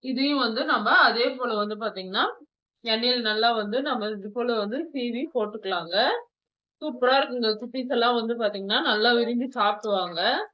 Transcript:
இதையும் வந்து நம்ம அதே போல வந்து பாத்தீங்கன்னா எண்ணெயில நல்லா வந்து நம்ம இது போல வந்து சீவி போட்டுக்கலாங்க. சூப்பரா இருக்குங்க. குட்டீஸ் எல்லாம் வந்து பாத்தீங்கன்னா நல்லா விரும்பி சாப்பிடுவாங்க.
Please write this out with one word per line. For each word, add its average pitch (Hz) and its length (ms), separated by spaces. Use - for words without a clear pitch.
இதையும் 269 400
வந்து 226 220
நம்ம 233 240
அதே 240 300
போல 254 240
வந்து 208 220
பாத்தீங்கன்னா 208 480
எண்ணெயில 240 380
நல்லா 220 300
வந்து 220 300
நம்ம 240 280
இது 208 220
போல 240 260
வந்து 214 300
சீவி 247 420
போட்டுக்கலாங்க. 196 680
சூப்பரா 254 340
இருக்குங்க. 247 400
குட்டீஸ் 247 400
எல்லாம் 240 220
வந்து 226 180
பாத்தீங்கன்னா 208 460
நல்லா 233 320
விரும்பி 240 380
சாப்பிடுவாங்க. 202 680